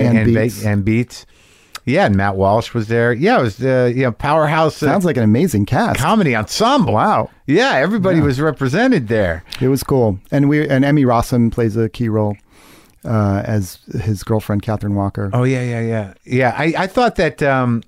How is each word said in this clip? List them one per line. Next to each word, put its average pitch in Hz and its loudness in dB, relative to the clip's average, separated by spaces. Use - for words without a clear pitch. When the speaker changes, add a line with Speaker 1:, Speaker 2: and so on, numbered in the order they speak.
Speaker 1:
Ann 120 2
Speaker 2:
Ann 110 2
Ba-, 113 4
Speaker 1:
Beats. 104 -4
Speaker 2:
Ann 104 0
Beats. 110 -2
Yeah, 160 2
and 104 2
Matt 98 0
Walsh 98 2
was 110 -4
there. 117 2
Yeah, 196 2
it 156 2
was, 120 -4
uh, 127 2
you 131 0
know, 123 0
powerhouse, 156 0
uh, 151 0
Speaker 1:
Sounds 180 0
like 151 0
an 120 0
amazing 110 2
cast. 165 -2
Speaker 2:
comedy 170 2
ensemble. 214 0
Speaker 1:
Wow. 135 0
Speaker 2:
Yeah, 202 2
everybody 180 0
Speaker 1:
Yeah. 151 2
Speaker 2:
was 135 0
represented 151 0
there. 95 0
Speaker 1:
It 127 0
was 135 0
cool. 113 0
And 139 2
we, 151 0
and 135 2
Emmy 143 2
Rossum 117 2
plays 113 -2
a 113 0
key 113 -4
role, 104 -2
uh, 104 0
as 104 -4
his 104 -4
girlfriend, 107 -4
Catherine 104 -4
Walker. 98 -4
Speaker 2:
Oh, 123 0
yeah, 131 -2
yeah, 120 -6
yeah. 110 -6
Yeah, 123 0
I, 156 0
I 180 -2
thought 240 0
that, 160 -2
um, 127 0